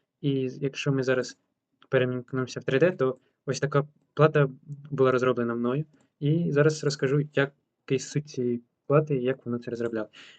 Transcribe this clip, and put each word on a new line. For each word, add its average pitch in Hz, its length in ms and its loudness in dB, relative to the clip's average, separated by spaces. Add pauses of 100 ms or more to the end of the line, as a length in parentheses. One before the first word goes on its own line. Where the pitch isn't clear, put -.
(220)
І 135 280 0
з-, 135 120 -14
якщо 143 300 -4
ми 135 120 0
зараз 127 340 -2 (520)
перемкнемося 127 720 -2
в - 40 -16
три 135 160 0
Д, 175 120 4
то 131 260 -2 (280)
ось 135 140 -4
така 143 280 0 (260)
плата 151 360 4 (420)
була 131 200 4
розроблена 120 440 2
мною. 127 300 -2 (340)
І 160 320 0
зараз 147 320 2
розкажу, 143 380 0 (120)
який - 680 -2
суть 147 300 -8
цієї 120 320 -4 (260)
плати 147 300 2
і 123 60 -4
як 131 220 -2
вона 120 140 -4
це 123 120 -10
розробляла. 117 360 -6 (300)